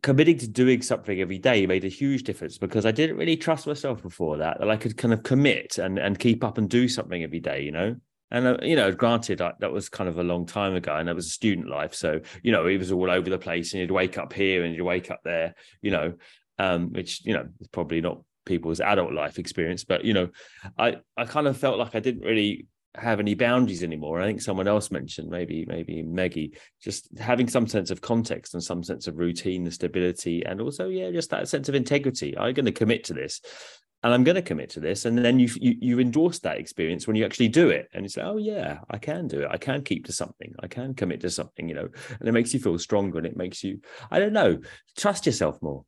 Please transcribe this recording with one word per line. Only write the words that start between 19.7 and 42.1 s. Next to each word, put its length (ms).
but, 200
you 100
know, 140
I, 200
I 80
kind 220
of 120
felt 200
like 160
I 60
didn't 220
really 440
have 240
any 140
boundaries 500
anymore. 360
I 60
think 140
someone 260
else 240
mentioned, 400
maybe, 380
maybe 340
Maggie, 540
just 240
having 300
some 200
sense 220
of 100
context 540
and 80
some 200
sense 240
of 120
routine, 440
the 80
stability, 760
and 160
also, 280
yeah, 240
just 180
that 180
sense 200
of 80
integrity. 600
I'm 180
gonna 180
commit 320
to 100
this, 260
and 100
I'm 120
gonna 180
commit 280
to 100
this. 240
And 140
then 200
you, 100
you, 200
you 200
endorse 400
that 180
experience 480
when 80
you 100
actually 220
do 240
it, 240
and 100
you 40
say, 140
"Oh 160
yeah, 420
I 80
can 300
do 140
it. 100
I 60
can 260
keep 220
to 60
something. 460
I 80
can 280
commit 260
to 100
something," 380
you 80
know, 120